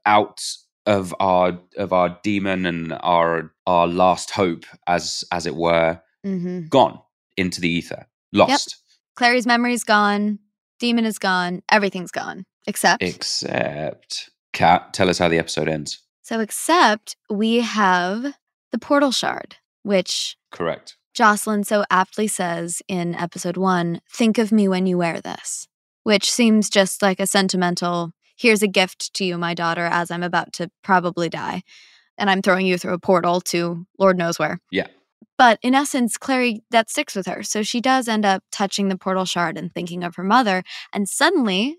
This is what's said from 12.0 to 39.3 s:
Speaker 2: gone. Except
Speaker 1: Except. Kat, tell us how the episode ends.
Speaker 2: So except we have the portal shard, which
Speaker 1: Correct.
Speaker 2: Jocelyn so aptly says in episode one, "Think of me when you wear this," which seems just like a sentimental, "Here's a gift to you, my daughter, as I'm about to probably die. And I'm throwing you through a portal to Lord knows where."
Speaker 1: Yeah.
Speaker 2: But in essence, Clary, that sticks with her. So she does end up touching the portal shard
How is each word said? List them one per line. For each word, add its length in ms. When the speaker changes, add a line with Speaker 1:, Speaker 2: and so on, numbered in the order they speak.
Speaker 2:
gone. 340
Except 360
Speaker 1:
Except. 1300
Kat, 400
tell 160
us 100
how 100
the 100
episode 300
ends. 320
Speaker 2:
So 180
except 760
we 300
have 600
the 60
portal 340
shard, 440
which 540
Speaker 1:
Correct. 460
Speaker 2:
Jocelyn 500
so 260
aptly 360
says 640
in 260
episode 420
one, 440
"Think 280
of 140
me 160
when 180
you 120
wear 220
this," 480
which 260
seems 400
just 320
like 180
a 60
sentimental, 840
"Here's 260
a 60
gift 460
to 100
you, 140
my 160
daughter, 320
as 240
I'm 120
about 320
to 160
probably 460
die. 340
And 120
I'm 120
throwing 240
you 120
through 160
a 40
portal 440
to 440
Lord 180
knows 220
where." 200
Speaker 1:
Yeah. 160
Speaker 2:
But 240
in 120
essence, 440
Clary, 520
that 200
sticks 260
with 100
her. 160
So 200
she 180
does 260
end 180
up 280
touching 360
the 100
portal 260
shard 340